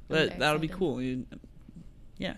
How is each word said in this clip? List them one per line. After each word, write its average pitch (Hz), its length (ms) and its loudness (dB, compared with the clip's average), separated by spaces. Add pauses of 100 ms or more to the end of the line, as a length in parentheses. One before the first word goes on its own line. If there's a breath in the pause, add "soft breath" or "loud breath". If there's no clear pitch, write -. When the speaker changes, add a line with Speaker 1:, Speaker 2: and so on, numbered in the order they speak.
Speaker 1:
I'm 151 60 2
Speaker 2:
That, 156 140 6
Speaker 1:
very - 100 -4
Speaker 2:
that'll 151 200 4
be 160 80 2
Speaker 1:
excited. 180 120 -4
Speaker 2:
cool. 131 220 2
You, 127 240 -2 (920)
yeah, - 140 -2
Speaker 1:
I - 60 -10